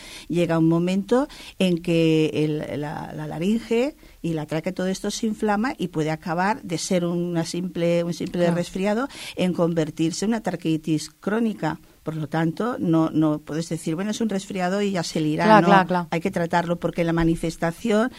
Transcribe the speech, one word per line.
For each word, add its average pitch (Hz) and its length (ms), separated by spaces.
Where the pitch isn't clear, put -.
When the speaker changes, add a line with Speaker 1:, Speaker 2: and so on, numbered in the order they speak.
Speaker 1:
llega 165 300
un 160 120
momento 190 580
en 175 240
que 160 500
el, 151 480
la, 151 340
la 151 120
laringe 226 680
y 170 100
la 151 140
tráquea, 160 260
todo 185 140
esto 190 240
se - 160
inflama 214 500
y 180 120
puede 156 220
acabar 180 520
de 175 160
ser 180 260
una 175 400
simple, 170 600
un 175 100
simple - 300
Speaker 2:
Claro. 170 120
Speaker 1:
resfriado 202 500
en 180 160
convertirse 165 720
en 214 60
una 226 120
traqueitis 160 680
crónica. 196 680
Por 160 140
lo 156 100
tanto, 165 520
no, 160 320
no 151 300
puedes 151 280
decir, 165 260
"Bueno, 202 180
es 226 100
un 220 80
resfriado 190 500
y 202 120
ya 175 100
se - 180
le 151 80
irá". 160 160
Speaker 2:
Clar, 214 180
Speaker 1:
No, 175 60
Speaker 2:
clar, 190 180
clar. 175 240
Speaker 1:
hay 170 100
que 196 100
tratarlo 170 500
porque 170 240
la 165 80
manifestación 170 1080